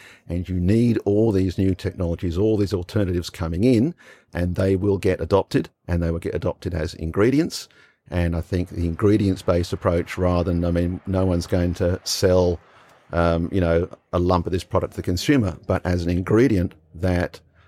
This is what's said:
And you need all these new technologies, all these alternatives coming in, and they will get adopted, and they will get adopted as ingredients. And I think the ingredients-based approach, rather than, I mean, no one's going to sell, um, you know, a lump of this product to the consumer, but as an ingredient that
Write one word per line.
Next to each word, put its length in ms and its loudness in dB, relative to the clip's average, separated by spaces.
And 200 -6
you 120 -2
need 380 2
all 340 2
these 260 0
new 160 2
technologies, 640 -4
all 180 2
these 160 0
alternatives 560 -2
coming 360 -4
in, 280 4
and 220 -2
they 220 2
will 220 0
get 220 -2
adopted, 480 0
and 120 0
they 120 0
will 80 -4
get 160 -6
adopted 380 -4
as 200 -4
ingredients. 760 -2
And 280 0
I 40 -2
think 280 -4
the 180 -4
ingredients-based 840 2
approach, 440 -2
rather 360 0
than, 120 0
I 60 0
mean, 380 -2
no 180 0
one's 220 0
going 260 0
to 300 0
sell, 560 2
um, 380 2
you 100 0
know, 280 2
a 80 0
lump 260 2
of 60 -4
this 100 -2
product 300 -2
to 60 -10
the 40 -8
consumer, 640 0
but 180 0
as 200 0
an 60 0
ingredient 640 2
that 460 -2